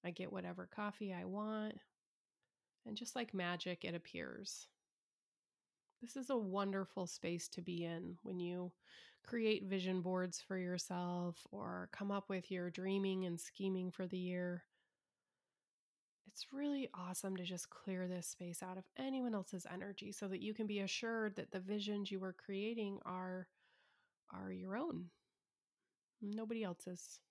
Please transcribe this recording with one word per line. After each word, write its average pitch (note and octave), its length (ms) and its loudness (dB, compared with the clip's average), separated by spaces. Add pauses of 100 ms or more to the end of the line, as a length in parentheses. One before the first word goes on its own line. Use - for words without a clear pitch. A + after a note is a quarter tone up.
I F3 60 2
get F#3 220 -4
whatever F3+ 340 -4
coffee G#3 460 -2
I F3+ 120 -2
want." G#3+ 540 0 (1040)
And G#3+ 120 -4
just A#3 180 -4
like A#3 180 0
magic, F3 520 0
it E3+ 100 0
appears. - 720 -6 (1300)
This A#3+ 160 -8
is C4 140 -4
a C4+ 60 6
wonderful G3 720 2
space E3+ 440 -2
to F3 120 -6
be E3+ 220 0
in E3+ 380 -2
when F#3 180 -2
you F3+ 320 0 (500)
create A3 440 4
vision F#3 360 4
boards F#3 380 2
for F#3+ 180 -2
yourself F3+ 920 0
or F3+ 400 -4
come G3+ 180 0
up G3 180 2
with F#3 220 0
your F3+ 200 2
dreaming F#3+ 540 4
and E3+ 160 0
scheming F#3 520 2
for F#3 160 0
the F#3 100 0
year. F3+ 460 2 (1700)
It's - 200 -8
really C#4 420 2
awesome F#3 420 -2
to F3+ 80 -2
just F3+ 260 -2
clear F#3 380 -2
this F3+ 180 -2
space F3 360 -4
out F#3 160 -6
of F#3 60 -10 (140)
anyone C4 360 2
else's F#3 360 -2
energy G3 420 -4
so G3+ 160 -4
that F#3+ 120 0
you G#3 140 -2
can A3 120 0
be G3+ 140 2
assured G#3+ 560 2
that - 160 -6
the F#3+ 80 -2
visions G3+ 500 0
you F#3+ 140 0
are F#3 80 0
creating G3+ 720 0
are, F#3 420 0 (840)
are F#3 180 -4
your F#3 260 -2
own, B3+ 280 0 (1160)
nobody A3 440 0
else's. F3+ 560 -4 (100)